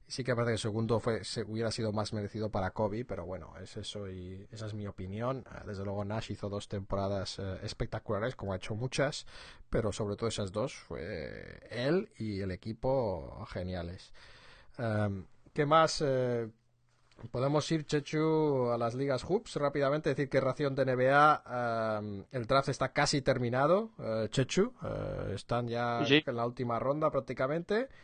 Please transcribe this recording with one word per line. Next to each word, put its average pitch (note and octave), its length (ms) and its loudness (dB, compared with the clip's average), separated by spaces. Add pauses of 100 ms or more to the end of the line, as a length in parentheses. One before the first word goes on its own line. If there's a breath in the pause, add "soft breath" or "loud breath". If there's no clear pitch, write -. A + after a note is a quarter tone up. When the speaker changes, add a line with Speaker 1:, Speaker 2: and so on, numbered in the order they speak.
Speaker 1:
Sí - 160 -6
que B2 120 0
parece A#2 140 0
que A2+ 60 2
el G2+ 40 -2
segundo A2+ 400 0
fue, A2+ 240 0
se, - 200 -4
hubiera A2 280 -2
sido A2 220 -2
más G#2 200 -2
merecido G#2+ 380 -4
para F#2+ 200 0
Kobe, G#2+ 340 -2
pero F2+ 200 -6
bueno, F2+ 360 -8
es F#2+ 160 -12
eso G2+ 320 -8
y F#2 420 -10
esa A2 160 -10
es G#2+ 60 -8
mi G#2 120 -6
opinión. G#2 640 -4
Ah, - 160 -14
desde G2 200 -8
luego G2+ 200 -4
Nash G#2+ 260 -4
hizo G#2 180 -6
dos G2+ 180 -6
temporadas, G2 720 -2
eh, F#2+ 240 -6
espectaculares, A2 720 -4
como G2 180 -4
ha F#2 40 -2
hecho - 180 -6
muchas, C3 500 -2 (440 loud breath)
pero A2 220 0
sobre G2+ 240 -2
todo A#2 140 -2
esas G#2 220 -4
dos, A2 220 -2
fue A#1+ 840 -8 (120)
él C#3 460 0
y G#2 240 -4
el F#2+ 100 -4
equipo A2 1000 -2
geniales. F2+ 600 -6 (680 soft breath)
Em, G#2 480 0 (280)
¿qué D3 120 2
más? D#3 400 6
Eh, B2 440 2 (840)
podemos C#3 400 2
ir, D#3 140 0
Chechu, D3+ 840 2
a A#2 60 2
las A#2 180 0
ligas C3+ 280 0
hoops - 320 0
rápidamente, C#3+ 540 2
decir C3+ 200 0
que C3+ 120 4
ración C3 340 0
de C3+ 80 2
N B2+ 120 2
B B2+ 160 6
A, A#2+ 880 4
em, G2+ 300 -8
el A#2+ 140 -2
draft C3+ 240 4
está C3+ 220 0
casi C#3+ 300 2
terminado, C#3 800 4
eh, A2 300 -2
Chechu, F#3+ 440 2 (100)
eh, G2+ 500 -4
están A#2+ 360 -2
ya A#2 360 0
Speaker 2:
Sí. C#3+ 200 6
Speaker 1:
en B2+ 100 -4
la A#2 100 0
última A#2+ 320 -2
ronda D3 320 2
prácticamente. C#3+ 800 -2 (160 soft breath)